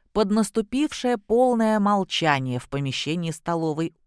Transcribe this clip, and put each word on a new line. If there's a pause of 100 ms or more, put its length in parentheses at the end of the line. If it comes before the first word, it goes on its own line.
(120)
Под
наступившее
полное
молчание
в
помещении
столовой. (120)